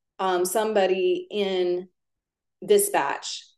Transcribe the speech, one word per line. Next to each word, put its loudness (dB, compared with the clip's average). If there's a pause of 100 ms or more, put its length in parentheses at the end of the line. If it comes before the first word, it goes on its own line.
(180)
um, 0
somebody 0
in -2 (760)
dispatch, 0 (140)